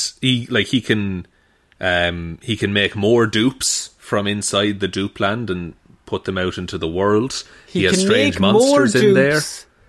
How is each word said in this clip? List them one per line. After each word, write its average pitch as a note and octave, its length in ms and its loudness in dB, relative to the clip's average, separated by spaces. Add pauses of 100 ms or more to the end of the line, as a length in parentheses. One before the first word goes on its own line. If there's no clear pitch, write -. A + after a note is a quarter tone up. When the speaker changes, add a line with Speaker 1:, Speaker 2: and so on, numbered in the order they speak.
(220)
Speaker 1:
he, B2+ 260 0
like, A2 200 0
he A#2+ 140 0
can, G2 460 -2 (520)
um, F2 600 -2
he G#2+ 160 -4
can G2+ 160 -2
make G2+ 220 0
more A2+ 320 2
dupes - 720 -2
from G2+ 300 -4
inside G#2 520 -2
the F#2+ 80 -2
dupe G2 320 -6
land G#2+ 300 -4
and F2 260 -8 (300)
put - 200 -8
them F#2+ 120 -4
out F2+ 200 -4
into F#2 200 -8
the E2 100 -4
world. G#2 560 0 (240)
He - 140 -4
Speaker 2:
He - 40 2
Speaker 1:
has F#3 120 2
Speaker 2:
can F#3+ 100 2
Speaker 1:
strange G#3+ 320 2
Speaker 2:
make - 20 -2
more G3 120 4
Speaker 1:
monsters C4 420 4
in B2+ 180 6
there. C3+ 200 4
Speaker 2:
dupes - 320 -4 (240)